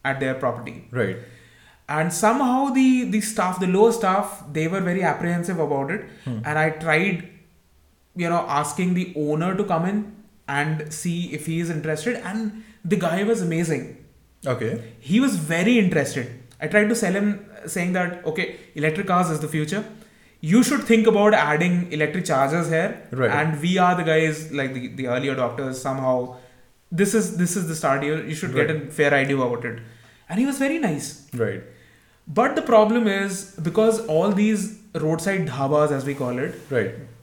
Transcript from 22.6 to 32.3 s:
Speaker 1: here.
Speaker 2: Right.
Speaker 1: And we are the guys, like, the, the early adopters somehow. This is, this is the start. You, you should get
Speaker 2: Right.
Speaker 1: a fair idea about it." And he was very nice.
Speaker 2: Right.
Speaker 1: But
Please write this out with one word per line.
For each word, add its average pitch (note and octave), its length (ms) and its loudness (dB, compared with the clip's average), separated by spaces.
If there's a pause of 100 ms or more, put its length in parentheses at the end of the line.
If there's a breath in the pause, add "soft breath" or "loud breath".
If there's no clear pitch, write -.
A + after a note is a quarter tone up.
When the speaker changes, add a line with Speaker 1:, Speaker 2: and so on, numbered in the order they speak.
Speaker 1:
here. E3+ 420 -2
Speaker 2:
Right. B2 200 2
Speaker 1:
And D3+ 300 0
we F3+ 180 0
are F3+ 180 6
the E3+ 80 -2
guys, D#3+ 480 2
like, C3 220 -4
the, B2 140 -8
the B2+ 200 -6
early C3 200 0
adopters C3 460 -2
somehow. C3 640 -2 (560 loud breath)
This G3 220 2
is, F#3+ 220 0
this F3 200 0
is F3 100 -2
the D#3+ 80 -6
start. C#3+ 300 0
You, D#3 180 -2
you D3+ 120 -6
should C3 200 -6
get D3+ 160 2
Speaker 2:
Right. D#3 180 -2
Speaker 1:
a - 20 -14 (100)
fair C#3+ 140 4
idea C#3 240 2
about A#2+ 260 -2
it." A2+ 160 -8 (480 loud breath)
And F#3 100 -2
he C4 80 2
was C4+ 120 -2
very C#4 200 0
nice. D#3+ 560 -4
Speaker 2:
Right. G#2+ 280 -2 (680 soft breath)
Speaker 1:
But A#3+ 280 0